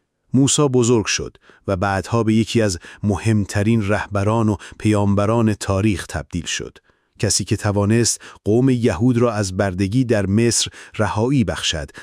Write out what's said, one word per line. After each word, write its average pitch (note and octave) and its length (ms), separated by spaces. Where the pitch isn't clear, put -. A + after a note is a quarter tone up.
موسی C#3 320
بزرگ A#2+ 380
شد - 320
و G2 80
بعدها G2 480
به A2 100
یکی A2+ 280
از G2 180
مهمترین G#2 840
رهبران G#2 600
و G#2 60
پیامبران G#2 760
تاریخ G2 540
تبدیل D#2+ 380
شد. - 320
کسی G#2 240
که G#2 120
توانست G#2 680
قوم A#2+ 240
یهود A#2 480
را A#2 160
از F#2+ 240
بردگی G2 460
در A2 220
مصر A2 460
رهایی A2+ 460
بخشد D#2+ 480